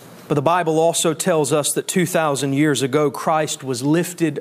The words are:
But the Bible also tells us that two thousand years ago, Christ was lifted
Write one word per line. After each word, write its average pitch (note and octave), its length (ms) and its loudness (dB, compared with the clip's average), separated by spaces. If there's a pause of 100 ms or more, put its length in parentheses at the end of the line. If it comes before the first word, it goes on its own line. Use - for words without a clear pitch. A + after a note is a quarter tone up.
(260)
But D3+ 100 -2
the C#3+ 60 0
Bible D#3+ 380 2
also E3 320 2
tells D3+ 400 0
us D3 200 0
that - 140 -4
two F3+ 200 0
thousand C#3+ 480 -2
years C#3+ 260 2
ago, C#3+ 300 0
Christ D#3 520 -2
was C3 200 -6
lifted D#3+ 580 0